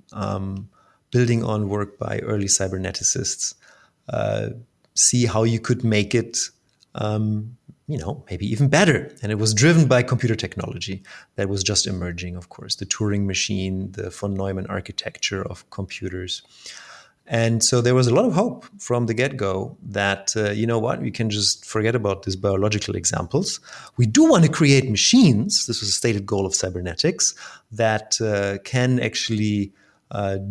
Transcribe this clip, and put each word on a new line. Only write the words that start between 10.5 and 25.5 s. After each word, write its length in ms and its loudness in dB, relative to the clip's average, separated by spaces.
that 120 -2
was 140 -2
just 240 0
emerging, 500 -6
of 140 -16
course, 260 -10
the 80 -8
Turing 400 0
machine, 680 -4
the 180 -8
von 240 -6
Neumann 320 -4
architecture 760 -8
of 280 -12
computers. 720 -8
And 380 2
so 160 4
there 140 4
was 120 6
a 80 4
lot 120 4
of 80 2
hope 320 0
from 280 -2
the 80 0
get-go 680 -2
that, 540 -2
uh, 140 0
you 160 0
know 120 2
what, 220 -2
we 100 -4
can 200 -2
just 340 -2
forget 300 0
about 300 -2
these 120 -6
biological 600 0
examples. 640 -2
We 80 4
do 240 6
want 160 8
to 60 6
create 400 4
machines, 760 4